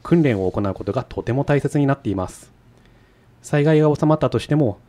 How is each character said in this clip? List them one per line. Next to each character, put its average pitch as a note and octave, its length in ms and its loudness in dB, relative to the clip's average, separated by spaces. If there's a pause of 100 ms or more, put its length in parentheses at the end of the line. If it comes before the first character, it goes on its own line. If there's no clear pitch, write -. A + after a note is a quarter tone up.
訓 E3 220 4
練 A2+ 180 2
を F#2 80 0
行 G#2 120 -4
う G2 120 -2
こ - 100 -12
と G2+ 100 -4
が B2 100 -4
と - 180 -8
て - 100 -4
も C3+ 120 -2
大 C#3+ 180 0
切 D3 180 -2
に C#3+ 60 2
な C3+ 100 0
っ - 40 -12
て A2 100 -6
い F#2+ 60 -2
ま F2+ 120 -4
す。 - 240 -20 (920)
災 D3 220 -2
害 D#3 180 4
が D3+ 140 4
収 D3+ 120 0
ま D3+ 80 4
っ - 20 -4
た C3 120 -2
と A#2 100 -2
し - 80 -6
て D3 80 0
も、 C3+ 340 0